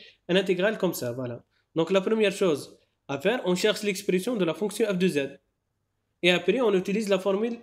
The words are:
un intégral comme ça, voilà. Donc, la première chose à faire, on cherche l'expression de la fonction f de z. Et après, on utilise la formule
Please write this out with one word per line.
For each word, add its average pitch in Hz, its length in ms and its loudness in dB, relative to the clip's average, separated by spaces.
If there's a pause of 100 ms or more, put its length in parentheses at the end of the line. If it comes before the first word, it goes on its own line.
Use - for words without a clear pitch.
(280)
un 180 80 2
intégral 196 420 0
comme 180 160 0
ça, 120 180 -6
voilà. 120 320 -10 (320)
Donc, 165 160 0
la 190 80 4
première 214 320 2
chose 175 440 -2 (300)
à 139 140 -6
faire, 220 240 0
on 180 100 2
cherche 196 300 0
l'expression 190 500 -2
de 196 100 0
la 160 100 0
fonction 208 320 -2
f 196 120 -2
de 185 80 4
z. 143 320 -2 (840)
Et 180 100 6
après, 180 280 0
on 220 140 2
utilise 196 340 -2
la 196 120 2
formule 214 420 -2